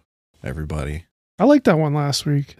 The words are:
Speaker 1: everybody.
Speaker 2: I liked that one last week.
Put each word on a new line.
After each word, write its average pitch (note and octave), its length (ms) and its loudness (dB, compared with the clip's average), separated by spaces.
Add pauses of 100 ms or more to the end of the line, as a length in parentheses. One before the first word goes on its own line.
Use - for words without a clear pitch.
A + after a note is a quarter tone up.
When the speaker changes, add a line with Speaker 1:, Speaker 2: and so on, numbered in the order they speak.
(440)
Speaker 1:
everybody. D2 600 -8 (320)
Speaker 2:
I - 60 0
liked C#4+ 220 4
that F3+ 120 4
one D3+ 160 0
last C#3+ 320 -2
week. C#3+ 340 -2